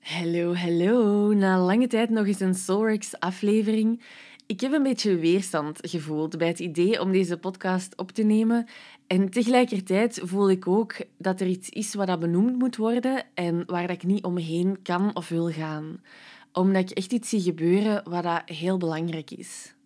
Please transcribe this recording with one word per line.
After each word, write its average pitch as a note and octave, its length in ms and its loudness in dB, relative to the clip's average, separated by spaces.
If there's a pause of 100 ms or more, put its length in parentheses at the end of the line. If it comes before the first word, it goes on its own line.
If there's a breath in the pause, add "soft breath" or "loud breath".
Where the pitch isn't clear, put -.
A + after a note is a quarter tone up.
(100)
Hallo, E3+ 440 -2
hallo. G3+ 760 4
Na F#3+ 260 4
lange G3+ 280 4
tijd A3+ 240 0
nog G#3+ 160 2
eens G3 140 0
een F#3 140 2
Soulworks G#3 680 -2
aflevering. G#3+ 840 0 (440 loud breath)
Ik G3 140 -8
heb C4 120 -2
een D4+ 100 2
beetje A3+ 340 2
weerstand E3 680 0
gevoeld D#3 560 -4
bij E3 100 2
het E3+ 100 -2
idee F3 420 0
om F#3+ 120 0
deze F3+ 240 2
podcast F#3 600 -4
op F#3 160 -8
te A3 100 -2
nemen. A3 440 2 (400 loud breath)
En F#3 240 2
tegelijkertijd A3+ 920 2
voel G3 280 2
ik F#3 180 2
ook G#3+ 280 0 (220)
dat F#3 220 -2
er F#3 60 0
iets F#3 220 -4
is - 260 -8
wat G3+ 120 -2
dat F3+ 140 0
benoemd F#3+ 380 2
moet B3+ 180 0
worden A#3+ 480 -2 (100)
en E3+ 320 -2
waar F3 200 -4
dat F3 100 -4
ik F3+ 80 -14
niet F#3+ 200 0
omheen F3+ 580 -2
kan F#3+ 340 0
of F3 120 -10
wil E3+ 220 -2
gaan. D#3 500 -8 (520 loud breath)
Omdat F#3 380 2
ik - 60 -8
echt F#3+ 160 -6
iets A#3 160 -4
zie G#3+ 120 0
gebeuren F3+ 680 0
wat F3 120 -2
dat E3+ 220 -2
heel F3 320 -2
belangrijk D#3+ 540 -4
is. - 440 -16 (120)